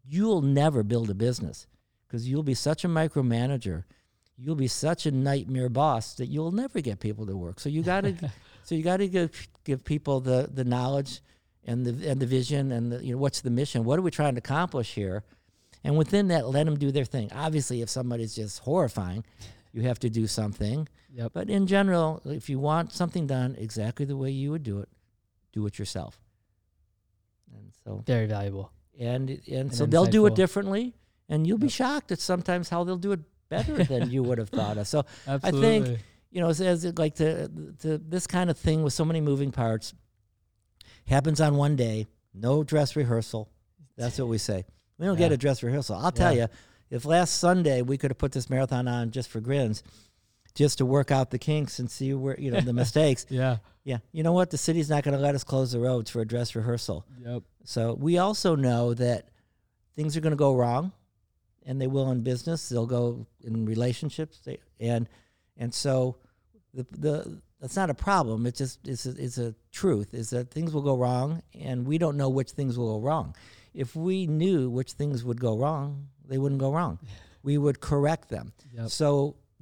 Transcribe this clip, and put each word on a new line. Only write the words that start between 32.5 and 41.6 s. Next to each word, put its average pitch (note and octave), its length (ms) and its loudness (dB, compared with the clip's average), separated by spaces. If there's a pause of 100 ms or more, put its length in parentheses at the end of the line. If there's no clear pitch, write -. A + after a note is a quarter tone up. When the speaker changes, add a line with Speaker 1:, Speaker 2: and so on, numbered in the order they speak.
Speaker 1:
how F3 160 0
they'll F3+ 120 -2
do G3 160 -2
it F#3 80 0 (280)
better A3+ 360 0
than B2 260 0
you C3 140 0
would A#2+ 140 0
have G#2+ 120 -4
thought G#2+ 280 -2
of. G#2 100 -4
So D3+ 120 0
Speaker 2:
<laughs> - 260 -10
Speaker 1:
I C#3 120 -2
think, C#3 60 -6 (420)
Speaker 2:
Absolutely. A#2+ 120 -2 (320)
Speaker 1:
you F3+ 100 -6
know, E3+ 80 2
as, D#3+ 120 0
as F3 240 2
it, E3+ 140 -4
like, D#3 180 2
to, D#3+ 320 0 (320)
to D#3 180 -2
this D#3+ 280 -4
kind F3+ 240 2
of D#3 80 -2
thing D#3+ 240 2
with C#3+ 100 2
so D#3+ 120 0
many D#3+ 160 0
moving C#3+ 320 2
parts A2+ 420 -2 (1120)
happens C#3 340 4
on D3 160 6
one C#3+ 200 4